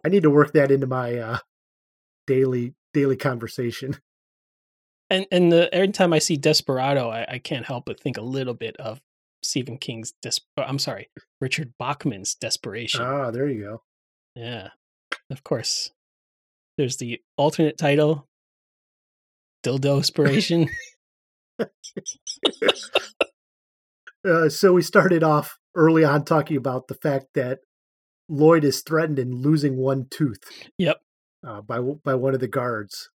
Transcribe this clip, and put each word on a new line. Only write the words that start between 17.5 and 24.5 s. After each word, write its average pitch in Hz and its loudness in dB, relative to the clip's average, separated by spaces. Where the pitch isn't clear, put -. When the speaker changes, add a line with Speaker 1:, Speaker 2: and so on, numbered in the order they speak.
Speaker 2:
title, 151 2
Dildo-spiration. 143 2
<laughs> - -12
Speaker 1:
Uh, 165 4
so 180 4